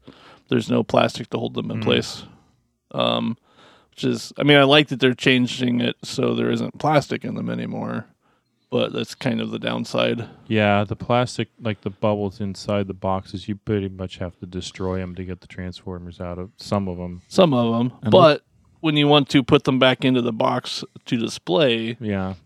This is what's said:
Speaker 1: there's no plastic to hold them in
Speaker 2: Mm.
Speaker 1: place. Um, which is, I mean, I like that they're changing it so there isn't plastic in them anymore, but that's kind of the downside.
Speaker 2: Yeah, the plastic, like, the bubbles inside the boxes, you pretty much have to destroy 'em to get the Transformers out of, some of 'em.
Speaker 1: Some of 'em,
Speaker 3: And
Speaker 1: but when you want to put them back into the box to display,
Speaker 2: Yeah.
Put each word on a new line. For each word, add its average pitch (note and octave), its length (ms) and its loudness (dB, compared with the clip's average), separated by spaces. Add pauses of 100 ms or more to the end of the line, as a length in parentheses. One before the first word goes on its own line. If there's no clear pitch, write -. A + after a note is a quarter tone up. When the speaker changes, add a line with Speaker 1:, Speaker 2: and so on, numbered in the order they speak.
(500)
Speaker 1:
there's A#2+ 200 0
no A#2+ 140 2
plastic A#2+ 460 0
to B2 80 -4
hold A#2+ 160 -6
them A#2 180 -6
in A#2 80 -6
Speaker 2:
Mm. A2 40 -6
Speaker 1:
place. A#2+ 400 -2 (680)
Um, A#2 460 -2 (540)
which - 120 -10
is, A#2+ 340 -4
I - 60 -2
mean, C#3+ 140 8
I C#3 60 8
like D3 260 6
that B2+ 100 -6
they're B2+ 140 4
changing B2 680 0
it B2 240 -2
so A#2+ 320 -2
there A#2 160 -2
isn't A#2 260 -6
plastic C#3+ 460 0
in A2 120 -8
them A#2 140 -6
anymore, A2+ 560 -8 (640)
but A#2+ 220 0
that's - 240 -6
kind A2+ 240 -2
of A2 120 -6
the A2 80 -8
downside. A#2 680 -2 (220)
Speaker 2:
Yeah, G#2 360 4
the A2 140 -6
plastic, A#2+ 500 -2 (140)
like, A2 200 -6
the G#2 80 -8
bubbles G#2 520 -2
inside G2+ 460 -4
the F#2+ 60 -8
boxes, F#2+ 540 -6
you G#2 80 -6
pretty G2 320 -4
much F#2 300 -10
have F2+ 220 -10
to G2 60 -14
destroy F#2 560 -6
'em F2+ 140 -10
to F#2 80 -10
get F2+ 160 -10
the - 80 -20
Transformers F2+ 720 -12
out F2 180 -10
of, F2+ 200 -12
some G2 320 -2
of F2 100 -8
'em. F2+ 300 -10
Speaker 1:
Some E3+ 240 4
of A#2 260 0
'em, B2 220 -2
Speaker 3:
And G#2+ 100 -2
Speaker 1:
but D3+ 320 8 (380)
when D#3 160 0
you D3 100 4
want D3 220 6
to C#3 120 4
put C3 220 4
them C3 160 2
back C3 260 4
into B2+ 160 2
the A#2 120 -2
box B2 500 -4 (220)
to B2+ 120 -2
display, A#2 840 0
Speaker 2:
Yeah. F#2+ 340 -4 (120)